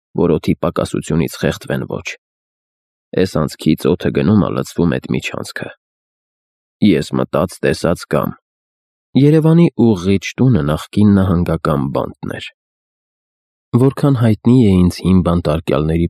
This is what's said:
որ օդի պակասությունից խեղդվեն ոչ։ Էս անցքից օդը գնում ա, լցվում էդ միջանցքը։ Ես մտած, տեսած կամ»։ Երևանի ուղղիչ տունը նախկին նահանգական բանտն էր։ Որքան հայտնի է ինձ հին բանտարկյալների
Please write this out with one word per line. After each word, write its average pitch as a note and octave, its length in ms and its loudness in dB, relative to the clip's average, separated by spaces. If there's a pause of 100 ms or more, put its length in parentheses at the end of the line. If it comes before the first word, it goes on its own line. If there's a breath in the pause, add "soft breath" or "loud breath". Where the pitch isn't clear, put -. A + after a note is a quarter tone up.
(160)
որ E2 220 0
օդի E2 200 -2
պակասությունից - 880 -4
խեղդվեն C#2+ 480 -6
ոչ։ - 140 -10 (1080)
Էս F2+ 240 0
անցքից D2+ 560 -2
օդը - 240 -4
գնում F#2 240 2
ա, G#1 160 -2
լցվում C#2 400 -2
էդ - 160 -10
միջանցքը։ - 580 -8 (1080)
Ես F2 320 2
մտած, C#2 380 -2 (100)
տեսած E2 480 -2
կամ»։ G1+ 280 -4 (800)
Երևանի D#3+ 520 4 (100)
ուղղիչ G2 560 0
տունը A#2+ 320 2
նախկին G2+ 480 0
նահանգական E2 800 0
բանտն - 480 -8
էր։ - 120 -18 (1200)
Որքան C3+ 440 2
հայտնի A2+ 400 2
է A2+ 140 4
ինձ F2+ 260 2
հին F#2 240 2
բանտարկյալների E2 880 -2